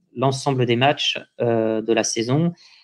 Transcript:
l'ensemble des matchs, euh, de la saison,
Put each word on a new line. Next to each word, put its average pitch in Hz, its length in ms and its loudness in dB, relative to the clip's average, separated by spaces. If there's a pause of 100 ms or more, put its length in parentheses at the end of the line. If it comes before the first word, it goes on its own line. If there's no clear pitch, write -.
(160)
l'ensemble 135 500 0
des 117 120 2
matchs, 143 420 0 (220)
euh, 113 400 0
de 113 120 0
la 113 100 2
saison, 139 500 0 (300)